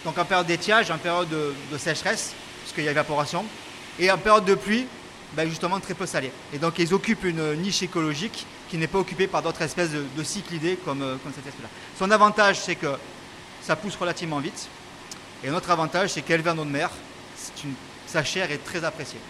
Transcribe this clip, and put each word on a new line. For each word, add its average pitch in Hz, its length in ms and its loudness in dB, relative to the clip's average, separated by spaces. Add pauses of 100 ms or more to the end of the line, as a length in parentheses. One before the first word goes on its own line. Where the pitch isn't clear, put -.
donc 160 140 -2
en 175 60 4
période 180 220 4
d'étiage, 170 440 4
en 160 60 0
période 170 320 2
de, 151 260 0 (160)
de 151 80 -4
sécheresse, 175 540 0 (300)
puisqu'il - 220 -4
y 151 40 2
a 147 40 2
évaporation, 147 520 2 (540)
et 180 120 6
en 190 60 6
période 214 300 8
de 196 80 8
pluie, 214 320 2 (480)
ben, 160 140 2
justement 175 300 0
très 185 140 -6
peu 175 140 -4
salée. 135 260 -2 (220)
Et 147 40 -4
donc 165 200 2
ils 165 160 6
occupent 196 300 2
une 160 320 0
niche 185 260 0
écologique 170 640 -2 (240)
qui 170 80 -2
n'est 160 80 2
pas 190 120 0
occupée 185 280 2
par 175 160 0
d'autres 165 200 -2
espèces 165 280 0
de, 147 140 -2 (120)
de 151 80 -2
cyclidés 170 580 -2
comme, 139 200 -2
euh, 131 200 -2
comme 147 120 -10
cette 143 120 -12
espèce-là. 117 220 -12 (300)
Son 190 120 2
avantage, 208 480 8
c'est - 160 -2
que 143 200 0 (680)
ça - 160 0
pousse 185 200 -6
relativement 165 420 -2
vite, 143 300 -6 (760)
et 131 60 -2
un 147 40 2
autre 180 160 -2
avantage, 170 400 4
c'est 156 120 -4
qu'élevé 165 260 2
en 165 80 2
eau 156 80 -2
de 147 60 -4
mer, 147 180 0 (480)
c'est - 280 -12
une, 139 100 -6 (320)
sa 156 180 0
chair 185 260 -2
est 143 140 -4
très 170 180 -4
appréciée. 151 480 -6